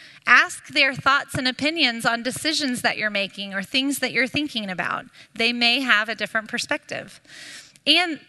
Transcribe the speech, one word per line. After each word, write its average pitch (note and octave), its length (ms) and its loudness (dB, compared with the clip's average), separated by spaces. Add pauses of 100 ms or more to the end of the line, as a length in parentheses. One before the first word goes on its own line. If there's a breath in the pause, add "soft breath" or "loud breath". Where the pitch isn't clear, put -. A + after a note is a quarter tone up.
(260 loud breath)
Ask D4+ 420 6
their C4+ 260 2
thoughts C4+ 400 2
and C4+ 120 -2
opinions C4 600 0
on A#3 160 0
decisions C4+ 580 -2
that A3+ 160 0
you're G#3+ 140 -2
making G3 420 -6
or F#3+ 100 -4
things C4 360 0
that B3 120 -2
you're B3 160 0
thinking A#3+ 440 -4
about. F3 340 -4 (300 loud breath)
They A#3 180 0
may A#3+ 280 2
have A3 280 2
a A3+ 60 -2
different G#3+ 340 -4
perspective. - 720 -6 (640 loud breath)
And E4 320 2 (100)